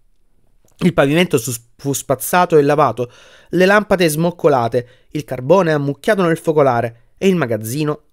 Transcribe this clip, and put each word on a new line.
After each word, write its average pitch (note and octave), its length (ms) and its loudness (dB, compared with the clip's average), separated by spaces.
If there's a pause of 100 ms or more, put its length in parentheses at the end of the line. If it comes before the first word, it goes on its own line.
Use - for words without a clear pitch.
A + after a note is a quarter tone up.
(800)
Il E3+ 160 0
pavimento D#3 440 2
su-, A#2+ 160 -6 (220)
fu C#3 160 -6
spazzato E3 640 -2
e D3 60 6
lavato, C#3 500 0 (380)
le F3+ 160 2
lampade G3 420 2
smoccolate, C#3+ 800 0 (220)
il D3+ 120 -8
carbone D#3 500 0
ammucchiato D3 520 -2
nel E3 140 0
focolare, B2+ 800 -2
e F#3+ 100 0
il F#3+ 80 2
magazzino C3 760 -4